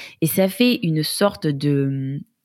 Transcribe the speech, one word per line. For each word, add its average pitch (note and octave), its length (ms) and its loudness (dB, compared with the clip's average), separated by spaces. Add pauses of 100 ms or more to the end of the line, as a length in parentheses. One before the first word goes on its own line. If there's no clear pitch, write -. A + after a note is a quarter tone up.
(200)
et E3 60 2
ça F#3+ 220 2
fait B3 340 2
une D#3 220 0
sorte - 420 -2
de, C#3+ 380 0 (320)
hum, D3+ 40 -8 (240)